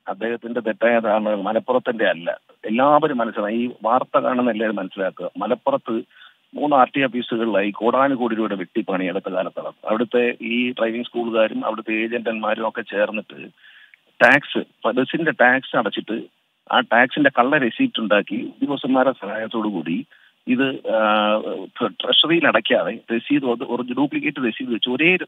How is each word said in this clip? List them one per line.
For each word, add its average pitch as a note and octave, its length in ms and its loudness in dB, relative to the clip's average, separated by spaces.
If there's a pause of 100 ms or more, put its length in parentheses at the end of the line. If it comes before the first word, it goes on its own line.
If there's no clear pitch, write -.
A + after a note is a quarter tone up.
അദ്ദേഹത്തിന്റെ A2+ 520 -6
തെറ്റായ A2 380 2
ധാരണകൾ G#2+ 440 0
മലപ്പുറത്തിന്റെ A2 600 -2
അല്ല. E2 360 -2 (240)
എല്ലാവരും D3 540 4
മനസ്സിലായി, A2 380 -2
ഈ B2 140 -2 (120)
വാർത്ത B2+ 360 2
കാണുന്ന B2+ 320 2
എല്ലാവരും A2 260 -2
മനസ്സിലാക്കുക. F#2+ 600 -6
മലപ്പുറത്ത് A#2 680 -2 (520)
മൂന്ന് D3 220 0
ആർ B2+ 200 6
ടി C#3 80 2
ഓഫീസുകളിലായി A2+ 680 0
കോടാനുകോടി A#2+ 640 2
രൂപയുടെ G#2+ 200 -2
വെട്ടിപ്പാണ് F#2 480 -4
ഈ F#2 40 -2
അടുത്ത F#2 240 -4
കാലത്ത് F2+ 280 -4
നടന്നത്. D#2 300 -10
അവിടുത്തെ A#2+ 540 0
ഈ A#2+ 300 -2
ഡ്രൈവിംഗ് A2+ 340 -4
സ്കൂളുകാരും A#2 600 -2
അവിടുത്തെ A2 260 -4
ഏജന്റന്മാരും A2 760 -2
ഒക്കെ A2+ 140 -6
ചേർന്നിട്ട് G#2 680 -6 (760)
ടാക്സ്, - 640 2
ബസിന്റെ C3+ 420 0
tax B2+ 460 2
അടച്ചിട്ട് A#2 460 -4 (500)
ആ A#2 80 4
ടാക്സിന്റെ B2+ 580 2
കള്ള C3+ 200 4
റെസീപ്റ്റ് B2+ 420 0
ഉണ്ടാക്കി G#2 340 0
ഉദ്യോഗസ്ഥന്മാരുടെ C3 920 -2
സഹായത്തോടു G#2+ 420 -4
കൂടി F2+ 380 -4 (400)
ഇത്, C3 280 0
ആ, G#2+ 600 2 (280)
ട്ര-, G#2 280 -4 (120)
ട്രഷറിയിൽ D3 420 4
അടയ്ക്കാതെ A2 520 2 (180)
രസീത്, C#3 280 0
അത് A#2 180 -2
ഒരു B2 200 -4
ഡ്യൂപ്ലിക്കേറ്റ് C#3+ 640 -2
രസീത് B2 260 -4
വെച്ച്, A2 140 -2
ഒരേ D#3+ 400 2